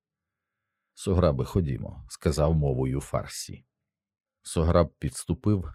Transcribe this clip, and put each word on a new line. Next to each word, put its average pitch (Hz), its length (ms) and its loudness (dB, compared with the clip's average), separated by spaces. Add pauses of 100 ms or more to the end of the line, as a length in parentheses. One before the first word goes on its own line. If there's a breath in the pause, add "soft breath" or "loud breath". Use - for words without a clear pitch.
(920)
«Сограбе, 85 520 2
ходімо», 67 640 -4
сказав 78 460 2
мовою 67 460 0
фарсі. - 640 -8 (760)
Сограб 85 580 2
підступив - 760 -4